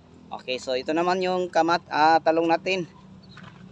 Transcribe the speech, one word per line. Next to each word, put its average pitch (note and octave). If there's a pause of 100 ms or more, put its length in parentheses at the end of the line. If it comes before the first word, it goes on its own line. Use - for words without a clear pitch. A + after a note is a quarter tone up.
(320)
Okay, -
so C3
ito C3
naman F3+
yung F3+
kamat-, E3+
ah, D#3
talong E3
natin. E3+ (840)